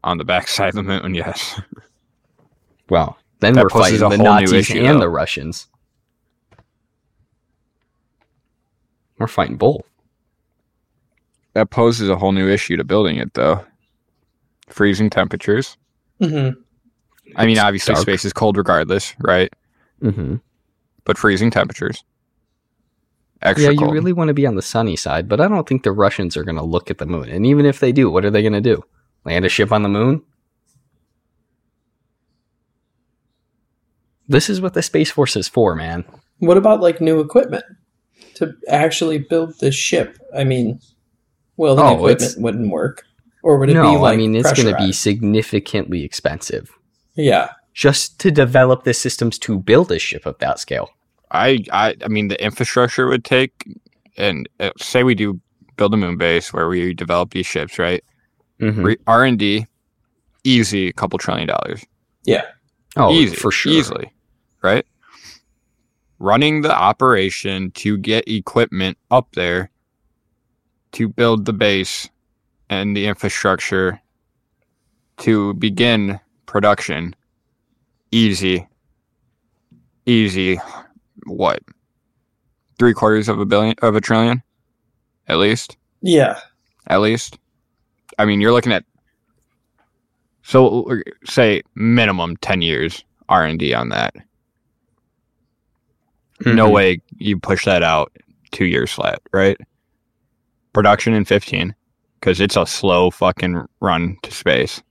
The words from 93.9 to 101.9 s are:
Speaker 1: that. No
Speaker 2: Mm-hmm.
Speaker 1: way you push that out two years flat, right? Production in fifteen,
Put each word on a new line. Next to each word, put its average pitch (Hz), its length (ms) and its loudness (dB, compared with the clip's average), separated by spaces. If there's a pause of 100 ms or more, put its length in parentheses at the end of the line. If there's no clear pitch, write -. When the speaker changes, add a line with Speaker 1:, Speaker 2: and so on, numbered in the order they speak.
Speaker 1:
that. 52 240 -4 (2250)
No 113 200 6
Speaker 2:
Mm-hmm. 107 80 6
Speaker 1:
way 92 260 4 (160)
you 98 220 -4
push - 280 -2
that 90 160 2
out 80 300 0 (400)
two - 120 -2
years 76 280 -2
flat, 50 280 -4 (120)
right? 98 260 2 (1120)
Production 104 400 2
in 107 140 2
fifteen, 98 480 -2 (480)